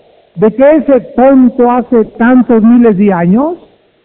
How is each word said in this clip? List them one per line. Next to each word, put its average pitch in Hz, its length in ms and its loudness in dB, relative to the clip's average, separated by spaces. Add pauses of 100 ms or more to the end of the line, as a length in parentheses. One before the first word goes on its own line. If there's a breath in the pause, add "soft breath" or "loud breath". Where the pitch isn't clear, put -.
(340)
de 208 180 -2
que 269 260 2
ese 269 220 0 (160)
tonto 247 540 2
hace 233 360 -2 (120)
tantos 240 420 0
miles 233 360 2
de 202 160 0
años 202 440 -2 (480)